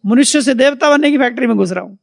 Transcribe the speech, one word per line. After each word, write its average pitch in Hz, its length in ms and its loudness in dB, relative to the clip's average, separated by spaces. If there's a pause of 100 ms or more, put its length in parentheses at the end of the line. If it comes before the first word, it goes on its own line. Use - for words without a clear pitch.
मनुष्य 262 360 2
से 254 120 0
देवता 277 360 0
बनने 285 220 2
की 294 60 0
factory 247 300 -2
में 226 100 0
घुस 190 140 -2
रहा 185 120 -8
हूं। 196 200 -18